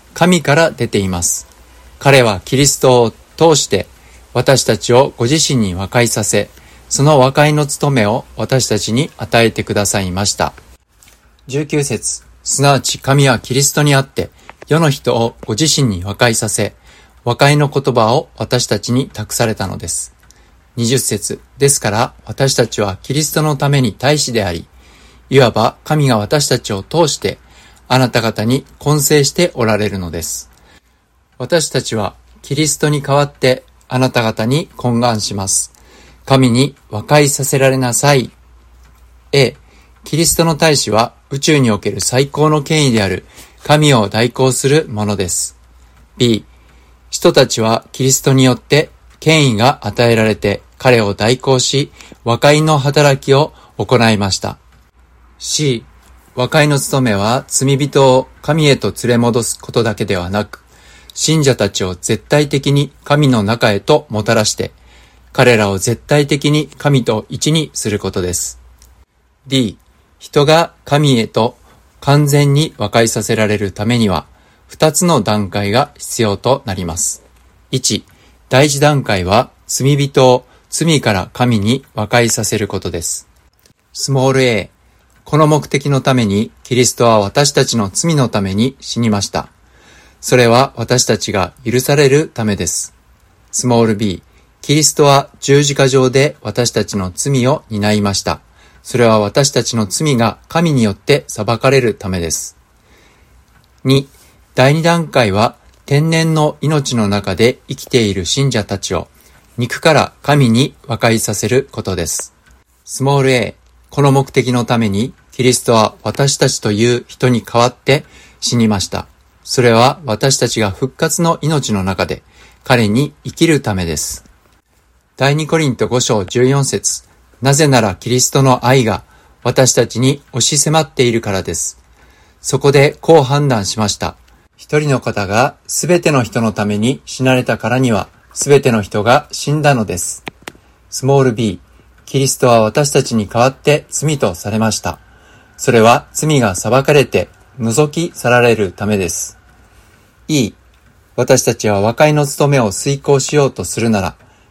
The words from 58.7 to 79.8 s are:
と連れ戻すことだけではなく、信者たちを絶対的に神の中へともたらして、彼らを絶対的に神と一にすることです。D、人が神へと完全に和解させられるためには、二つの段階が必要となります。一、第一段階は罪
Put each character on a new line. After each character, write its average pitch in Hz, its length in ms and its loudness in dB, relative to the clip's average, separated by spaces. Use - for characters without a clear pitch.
と 104 160 -4
連 120 80 0
れ 120 60 2
戻 117 260 0
す - 160 -8
こ - 120 -18
と 120 120 0
だ 110 120 -2
け 113 100 -4
で 98 120 -2
は 87 120 -6
な 104 160 -4
く、 - 180 -20
信 156 300 0
者 131 120 2
た 101 140 -2
ち - 140 -6
を 92 120 -6
絶 - 320 -6
対 147 200 2
的 143 240 -2
に 143 200 0
神 147 240 2
の 123 160 2
中 117 280 0
へ 101 80 0
と 147 300 0
も 107 140 -4
た 113 120 0
ら 110 100 2
し - 100 -4
て、 - 160 -8
彼 120 240 4
ら 104 140 0
を 98 60 -2
絶 117 280 -4
対 147 220 0
的 147 240 -2
に 151 160 0
神 143 260 0
と 110 260 -2
一 - 220 -4
に 160 220 -2
す - 160 -6
る 104 100 -2
こ 95 120 -6
と 95 100 -6
で 90 120 -4
す。 - 260 -8
D、 127 300 -2
人 - 260 -2
が 156 280 2
神 143 340 2
へ 107 80 -2
と 113 300 -2
完 147 260 2
全 143 260 2
に 151 240 0
和 107 120 -4
解 117 180 2
さ 110 160 -4
せ 117 120 -2
ら 107 120 0
れ 104 100 0
る 98 140 -4
た 107 140 -6
め 120 120 0
に 113 120 2
は、 87 160 -4
二 - 240 0
つ 165 140 -2
の 165 160 2
段 104 280 -2
階 101 220 -4
が 127 260 0
必 - 260 -6
要 101 140 -2
と 131 280 0
な 98 80 -6
り 92 120 -8
ま 82 120 -8
す。 - 260 -8
一、 127 320 -4
第 135 180 4
一 139 120 -2
段 147 240 2
階 98 200 -2
は 95 280 0
罪 139 300 0